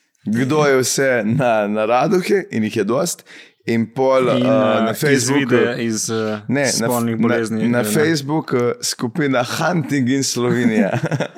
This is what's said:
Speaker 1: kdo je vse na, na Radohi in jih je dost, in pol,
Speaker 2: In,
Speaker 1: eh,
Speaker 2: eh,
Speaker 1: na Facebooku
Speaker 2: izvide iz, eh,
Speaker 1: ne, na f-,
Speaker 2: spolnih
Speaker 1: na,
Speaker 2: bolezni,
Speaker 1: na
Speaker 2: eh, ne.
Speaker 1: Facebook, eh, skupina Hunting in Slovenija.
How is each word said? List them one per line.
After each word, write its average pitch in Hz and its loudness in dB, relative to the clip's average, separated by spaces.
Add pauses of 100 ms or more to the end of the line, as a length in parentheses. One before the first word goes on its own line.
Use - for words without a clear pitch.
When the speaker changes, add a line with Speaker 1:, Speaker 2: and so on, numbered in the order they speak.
(260)
Speaker 1:
kdo 131 0
je 135 4
vse 131 0 (120)
na, 117 0 (100)
na 104 0
Radohi 170 2
in 110 -2
jih 107 -2
je 107 0
dost, 135 -2 (380)
in 117 0
pol, 131 2
Speaker 2:
In, 123 2
Speaker 1:
eh, 110 2
Speaker 2:
eh, 107 2
Speaker 1:
na 110 0
Facebooku 135 2
Speaker 2:
izvide 120 2
iz, 113 -4
eh, 110 -4
Speaker 1:
ne, 123 -2
na 135 0
f-, 110 -2
Speaker 2:
spolnih 117 0
Speaker 1:
na, 110 -2
Speaker 2:
bolezni, 113 0
Speaker 1:
na 120 0
Speaker 2:
eh, 120 0
ne. - -
Speaker 1:
Facebook, 151 -2
eh, 120 0
skupina 131 -2
Hunting 139 -2
in 139 0
Slovenija. 120 0 (480)